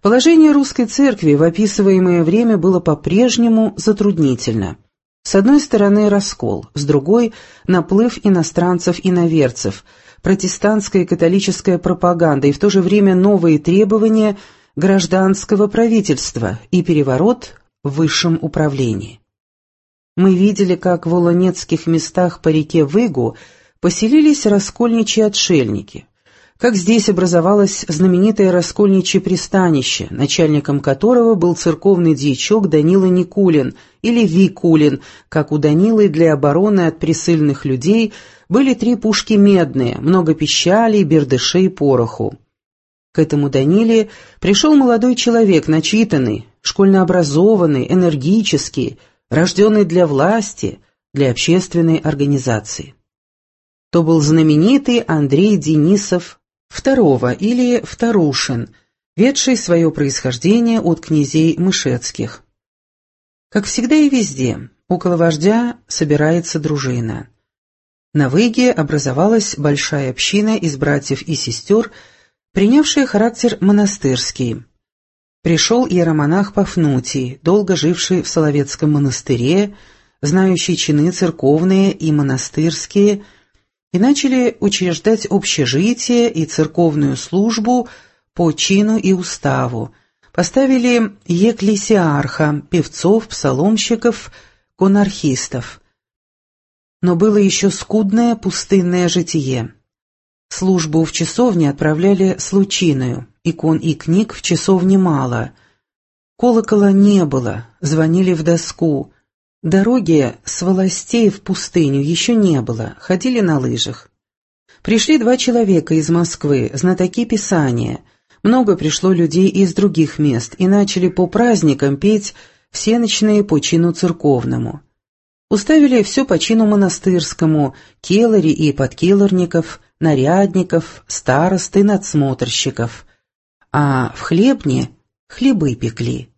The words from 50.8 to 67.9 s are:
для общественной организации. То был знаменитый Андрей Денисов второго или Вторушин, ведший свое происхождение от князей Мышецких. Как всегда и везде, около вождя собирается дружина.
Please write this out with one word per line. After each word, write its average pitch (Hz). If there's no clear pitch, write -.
для 135
общественной 165
организации. 131
То 170
был 160
знаменитый 160
Андрей 165
Денисов 165
второго 143
или 240
Вторушин, 151
ведший 262
свое 170
происхождение 165
от 165
князей 156
Мышецких. 131
Как 208
всегда 247
и 294
везде, 135
около 180
вождя 175
собирается 156
дружина. 127